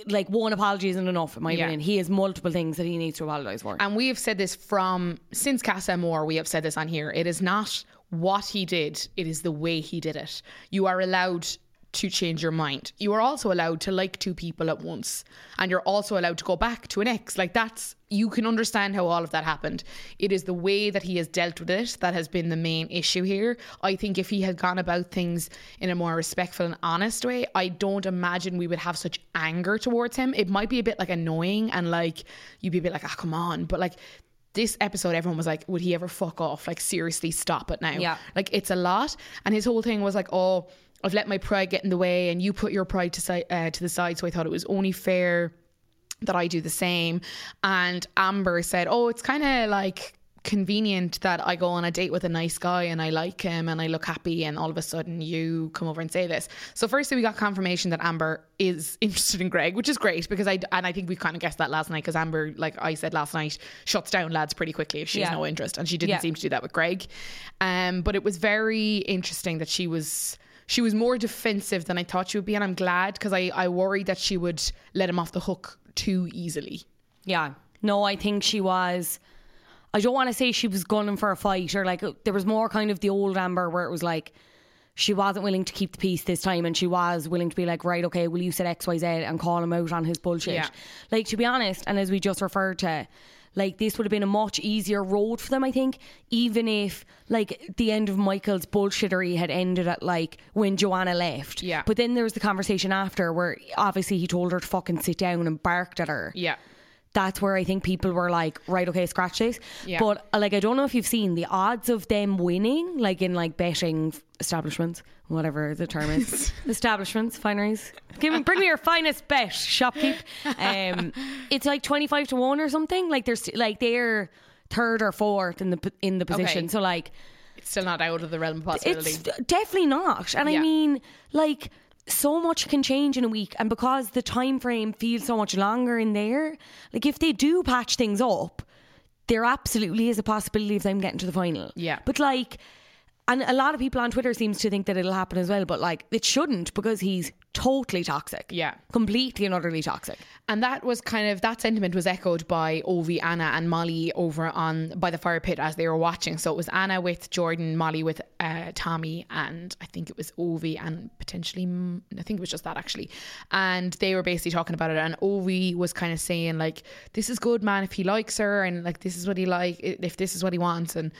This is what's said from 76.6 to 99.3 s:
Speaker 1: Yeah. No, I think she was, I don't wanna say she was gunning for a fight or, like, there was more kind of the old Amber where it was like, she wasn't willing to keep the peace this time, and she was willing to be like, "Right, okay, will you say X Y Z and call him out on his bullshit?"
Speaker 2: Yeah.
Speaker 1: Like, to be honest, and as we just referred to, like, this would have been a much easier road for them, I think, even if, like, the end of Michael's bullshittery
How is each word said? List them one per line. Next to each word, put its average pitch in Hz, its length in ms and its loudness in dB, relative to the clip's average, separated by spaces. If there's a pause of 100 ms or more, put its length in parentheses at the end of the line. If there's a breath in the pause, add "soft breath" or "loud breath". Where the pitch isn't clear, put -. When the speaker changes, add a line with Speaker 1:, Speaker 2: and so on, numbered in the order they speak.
Speaker 1:
Yeah. 160 300 -2 (280)
No, 202 220 4
I 202 120 2
think 202 260 0
she 214 180 2
was, 180 580 0 (720 soft breath)
I 214 80 4
don't 247 140 4
wanna 254 180 4
say 247 200 2
she - 140 0
was 190 160 0
gunning 208 340 2
for 208 140 2
a 185 60 0
fight 190 380 0
or, 196 100 2
like, 180 180 0 (220)
there 208 80 2
was 190 140 0
more 220 220 2
kind 214 220 2
of 196 100 -2
the 202 100 2
old 196 260 2
Amber 180 340 0
where 175 140 0
it 131 60 -6
was 165 120 -4
like, 165 300 -2 (640 soft breath)
she - 160 2
wasn't 196 320 2
willing 190 200 2
to - 80 -6
keep - 200 -2
the - 60 -16
peace 185 260 2
this 175 160 0
time, 175 240 2
and 170 120 0
she 185 100 2
was 175 420 0
willing 175 220 0
to - 60 -8
be 180 100 0
like, 170 180 -2
"Right, 175 200 2
okay, 175 240 2
will 170 140 0
you 180 100 0
say 180 120 0
X 170 220 -2
Y 170 120 2
Z 170 80 0
and 165 340 0
call 170 220 2
him 170 100 0
out 170 200 0
on 170 120 0
his 170 140 -2
bullshit?" 170 360 -2
Speaker 2:
Yeah. 156 140 0 (420 loud breath)
Speaker 1:
Like, 226 180 2
to 220 80 -2
be 233 80 2
honest, 233 420 2
and 202 120 0
as 190 140 0
we 196 80 2
just 190 200 0
referred 190 400 0
to, 160 260 -2 (500 loud breath)
like, 196 220 0
this 220 200 0
would 226 60 0
have 202 60 0
been 208 120 2
a 196 40 2
much 208 340 2
easier 208 420 0
road 208 380 0
for - 100 -12
them, 269 140 2
I 262 80 4
think, 262 260 2 (320 loud breath)
even 233 380 4
if, 208 360 -2 (240 soft breath)
like, 220 480 -2
the 226 160 4
end 214 160 2
of 196 100 0
Michael's 196 480 2
bullshittery 185 720 2